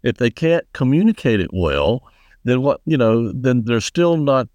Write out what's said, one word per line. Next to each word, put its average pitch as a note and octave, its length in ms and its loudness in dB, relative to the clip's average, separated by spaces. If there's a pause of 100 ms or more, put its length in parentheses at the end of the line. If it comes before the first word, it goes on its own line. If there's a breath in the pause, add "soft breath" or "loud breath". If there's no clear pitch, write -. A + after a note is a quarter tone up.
if A#2+ 140 -2
they A#2+ 140 0
can't E3 420 0
communicate C#3 680 0
it E2+ 120 -4
well, E2 500 0 (420 soft breath)
then B2+ 180 0
what, C#3 240 -2
you D#3+ 100 0
know, A#2 360 2
then B2 320 0
they're A#2 160 0
still E3+ 360 0
not C3+ 380 0